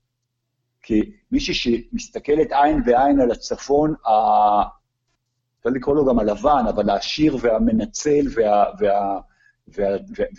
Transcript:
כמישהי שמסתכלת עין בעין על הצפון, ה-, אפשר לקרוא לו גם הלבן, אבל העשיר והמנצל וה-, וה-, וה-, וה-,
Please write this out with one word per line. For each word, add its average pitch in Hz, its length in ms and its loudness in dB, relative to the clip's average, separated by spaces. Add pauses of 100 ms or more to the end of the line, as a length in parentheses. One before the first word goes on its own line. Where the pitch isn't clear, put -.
(840)
כמישהי - 720 -4
שמסתכלת 120 1000 -4
עין 143 320 2
בעין 135 360 4
על 120 100 2
הצפון, 143 640 -2 (120)
ה-, 107 560 2 (960)
אפשר 117 120 -4
לקרוא 135 260 -2
לו 147 100 2
גם 123 120 2
הלבן, 110 500 0
אבל 104 220 -2
העשיר 139 500 -2
והמנצל 117 920 0
וה-, 104 300 2 (140)
וה-, 98 400 -2 (500)
וה-, 98 280 -4 (200)
וה-, 104 80 -4 (140)